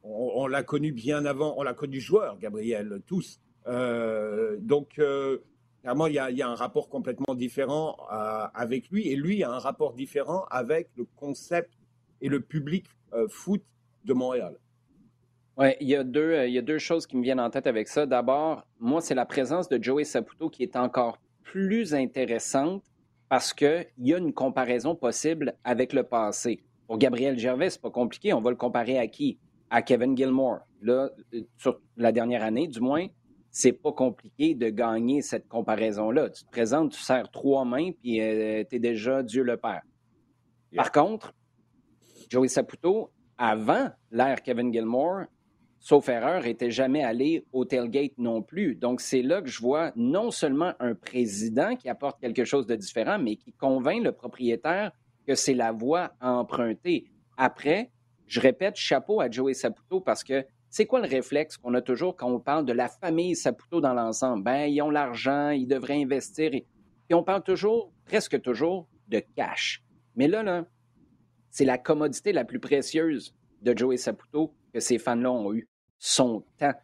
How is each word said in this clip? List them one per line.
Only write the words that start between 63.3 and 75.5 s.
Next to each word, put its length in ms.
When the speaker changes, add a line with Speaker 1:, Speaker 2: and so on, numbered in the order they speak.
Speaker 2:
Saputo 460
dans 140
l'ensemble ? 500
Ben, 220
ils 160
ont 80
l'argent, 600
ils 160
devraient 360
investir. 500
Et, 140
puis 80
on 80
parle 200
toujours, 500
presque 380
toujours, 440
de 140
cash. 480
Mais 140
là, 140
là, 240
c'est 140
la 140
commodité 540
la 120
plus 160
précieuse 720
de 140
Joey 200
Saputo 580
que 60
ces 180
fans-là 320
ont 240